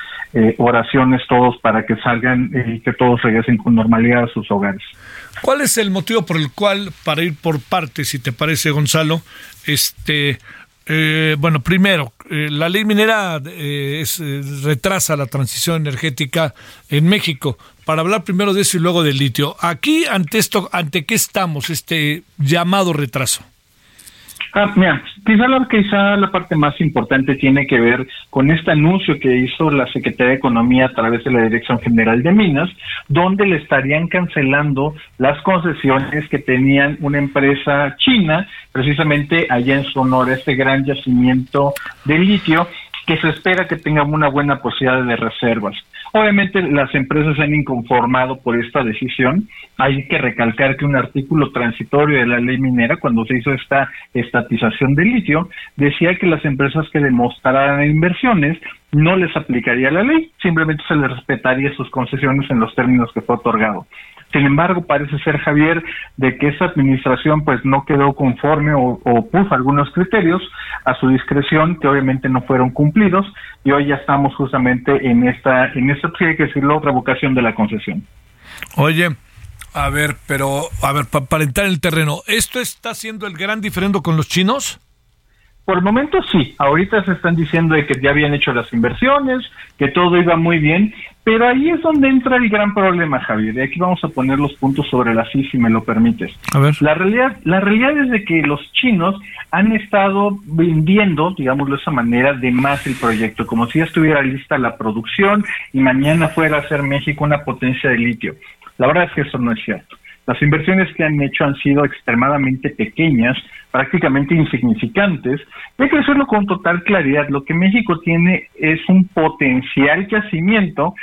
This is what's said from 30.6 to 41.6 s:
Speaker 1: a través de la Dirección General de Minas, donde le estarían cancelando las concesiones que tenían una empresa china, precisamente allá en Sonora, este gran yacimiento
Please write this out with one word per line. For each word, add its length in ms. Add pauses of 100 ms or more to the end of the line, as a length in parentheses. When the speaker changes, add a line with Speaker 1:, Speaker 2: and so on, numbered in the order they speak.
Speaker 1:
a 60
través 300
de 80
la 120
Dirección 360
General 420
de 120
Minas, 360 (380)
donde 400
le 120
estarían 500
cancelando 880 (220)
las 240
concesiones 840
que 120
tenían 600
una 180
empresa 800
china, 500 (240)
precisamente 800
allá 280
en 60
Sonora, 500
este 220
gran 280
yacimiento 880 (320)